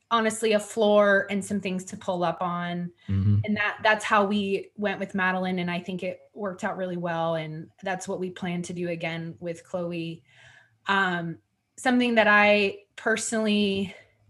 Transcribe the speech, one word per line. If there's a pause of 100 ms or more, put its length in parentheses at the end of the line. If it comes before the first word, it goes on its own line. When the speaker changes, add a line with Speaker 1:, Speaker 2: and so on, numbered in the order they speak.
(100)
Speaker 1:
honestly,
a
floor
and
some
things
to
pull
up
on. (160)
Speaker 2:
Mm-hmm.
Speaker 1:
And
that,
that's
how
we
went
with
Madeline.
And
I
think
it (140)
worked
out
really
well.
And (140)
that's
what
we
plan
to
do
again
with
Chloe. (640)
Um, (380)
something
that
I (160)
personally (360)